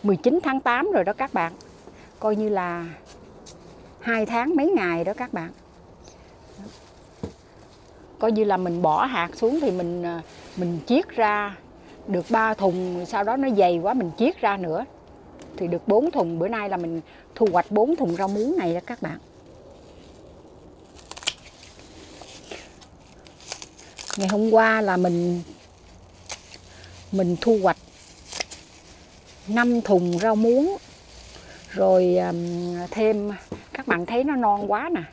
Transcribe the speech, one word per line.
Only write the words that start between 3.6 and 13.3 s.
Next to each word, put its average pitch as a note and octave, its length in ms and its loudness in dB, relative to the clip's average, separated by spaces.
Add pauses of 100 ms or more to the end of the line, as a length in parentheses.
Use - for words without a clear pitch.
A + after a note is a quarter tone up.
hai A3+ 260 -2
tháng A#3+ 300 0
mấy D#4 200 4
ngày E3+ 280 0
đó F#3+ 100 -2
các B3 200 -8
bạn. E3+ 160 -6 (2750)
Coi A3+ 120 2
như G#3+ 120 2
là G3+ 140 2
mình F3 240 -2
bỏ E3 240 4
hạt F#3 300 -2
xuống B3+ 260 0
thì B3+ 100 0
mình, F3 320 -4
à, E3+ 180 -6 (340)
mình F3 320 -2
chiết B3+ 220 2
ra G#3 460 0 (520)
được F3+ 220 -2
ba A3 240 2
thùng, F#3 520 -2
sau G3+ 180 -2
đó A#3 140 0